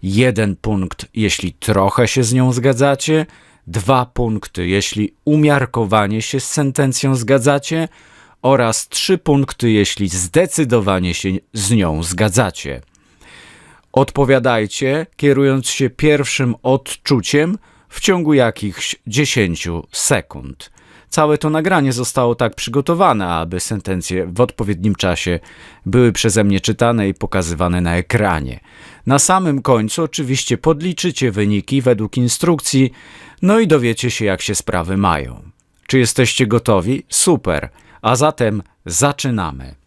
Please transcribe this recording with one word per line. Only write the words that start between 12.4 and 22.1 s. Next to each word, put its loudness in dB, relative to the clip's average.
Odpowiadajcie, 0
kierując 2
się -2
pierwszym 0
odczuciem 0
w -14
ciągu 2
jakichś -2
dziesięciu -2
sekund. -4
Całe 2
to -2
nagranie 0
zostało 0